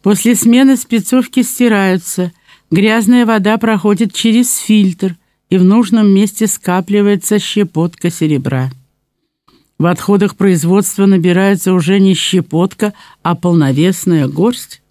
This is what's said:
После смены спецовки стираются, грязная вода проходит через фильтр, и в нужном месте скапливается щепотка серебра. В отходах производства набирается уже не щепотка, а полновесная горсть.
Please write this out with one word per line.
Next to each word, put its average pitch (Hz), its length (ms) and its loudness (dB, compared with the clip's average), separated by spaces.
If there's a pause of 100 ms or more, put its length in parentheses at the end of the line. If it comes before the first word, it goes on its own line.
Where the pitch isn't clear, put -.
После 208 340 2
смены 254 420 4
спецовки 247 640 -2
стираются, 190 880 -2 (400)
грязная 220 540 2
вода 214 320 0
проходит 208 560 0
через 233 440 0
фильтр, 190 580 0 (340)
и 185 80 0
в 185 60 2
нужном 214 460 2
месте 202 380 0
скапливается 202 920 -2
щепотка 175 720 -4
серебра. 135 640 -4 (1040)
В 151 80 -2
отходах 196 500 0
производства 190 720 0
набирается 190 680 0
уже 185 260 0
не 190 160 4
щепотка, 185 760 -2 (280)
а 170 140 -2
полновесная 165 920 0
горсть. 175 640 -4